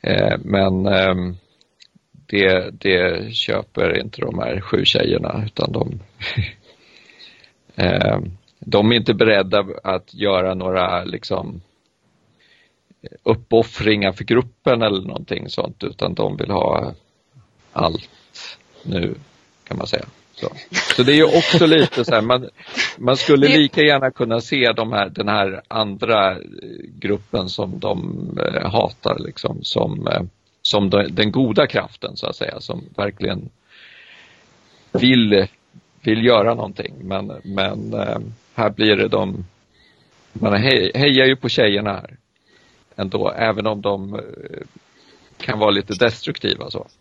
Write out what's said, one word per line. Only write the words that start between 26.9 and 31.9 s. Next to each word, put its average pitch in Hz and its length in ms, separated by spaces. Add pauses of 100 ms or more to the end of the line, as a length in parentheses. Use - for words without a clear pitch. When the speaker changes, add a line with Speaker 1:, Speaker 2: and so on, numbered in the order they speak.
Speaker 1:
gruppen 98 500
som 95 300
de, 92 400 (240)
eh, - 280
hatar, - 480
liksom, - 460
som, - 440
eh, 50 140 (400)
som 101 280
de, 101 120
den 95 300
goda 131 340
kraften, - 500